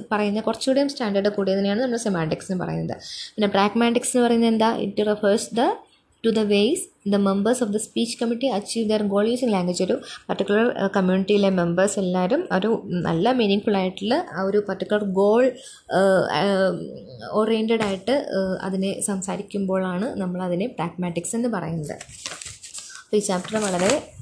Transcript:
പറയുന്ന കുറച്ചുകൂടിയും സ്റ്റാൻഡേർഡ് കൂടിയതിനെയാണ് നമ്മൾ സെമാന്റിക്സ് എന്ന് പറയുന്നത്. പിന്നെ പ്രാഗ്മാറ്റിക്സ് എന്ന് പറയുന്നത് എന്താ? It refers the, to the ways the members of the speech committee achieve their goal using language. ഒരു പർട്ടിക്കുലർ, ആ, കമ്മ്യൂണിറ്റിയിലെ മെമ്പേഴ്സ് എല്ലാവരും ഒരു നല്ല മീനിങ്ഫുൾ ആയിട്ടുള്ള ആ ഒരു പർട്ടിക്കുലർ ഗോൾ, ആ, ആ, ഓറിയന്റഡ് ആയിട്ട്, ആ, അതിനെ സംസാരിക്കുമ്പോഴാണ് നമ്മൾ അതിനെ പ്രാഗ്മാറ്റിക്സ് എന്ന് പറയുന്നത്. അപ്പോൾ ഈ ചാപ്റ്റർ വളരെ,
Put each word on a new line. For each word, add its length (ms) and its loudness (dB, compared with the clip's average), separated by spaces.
പറയുന്ന 300 0
കുറച്ചുകൂടിയും 480 0
സ്റ്റാൻഡേർഡ് 400 0
കൂടിയതിനെയാണ് 520 0
നമ്മൾ 160 0
സെമാന്റിക്സ് 540 -2
എന്ന് 120 -2
പറയുന്നത്. 340 -4
പിന്നെ 120 2
പ്രാഗ്മാറ്റിക്സ് 720 2
എന്ന് 100 4
പറയുന്നത് 220 4
എന്താ? 280 2
It 300 -2
refers 520 0
the, 120 4
to 100 2
the 140 2
ways 260 4
the 100 4
members 360 2
of 120 0
the 120 0
speech 440 -4
committee 320 0
achieve 340 -2
their 200 2
goal 240 2
using 180 0
language. 320 0
ഒരു 180 0
പർട്ടിക്കുലർ, 480 0
ആ, 180 0
കമ്മ്യൂണിറ്റിയിലെ 540 4
മെമ്പേഴ്സ് 500 2
എല്ലാവരും 480 0
ഒരു 280 0
നല്ല 460 0
മീനിങ്ഫുൾ 460 2
ആയിട്ടുള്ള 540 -2
ആ 100 -6
ഒരു 280 0
പർട്ടിക്കുലർ 340 -2
ഗോൾ, 480 4
ആ, 60 2
ആ, 480 4
ഓറിയന്റഡ് 500 2
ആയിട്ട്, 300 -2
ആ, 540 -2
അതിനെ 360 -2
സംസാരിക്കുമ്പോഴാണ് 1120 -2
നമ്മൾ 260 -4
അതിനെ 260 -2
പ്രാഗ്മാറ്റിക്സ് 680 -4
എന്ന് 140 0
പറയുന്നത്. 420 -4
അപ്പോൾ 1200 -10
ഈ 40 4
ചാപ്റ്റർ 380 -2
വളരെ, 540 0